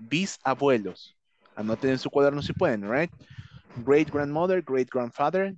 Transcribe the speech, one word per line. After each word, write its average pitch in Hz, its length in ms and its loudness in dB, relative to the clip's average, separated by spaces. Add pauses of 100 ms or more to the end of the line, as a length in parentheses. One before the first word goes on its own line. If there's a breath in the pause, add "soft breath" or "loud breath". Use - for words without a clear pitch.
bisabuelos. 131 1160 -2 (380)
Anoten 110 360 -2
en 131 80 0
su 139 120 -6
cuaderno 143 320 2
si - 100 -6
pueden, 110 380 0
right? 151 220 0 (720 soft breath)
Great 151 260 4
grandmother, 151 500 0
great 131 300 -2
grandfather, 156 680 -2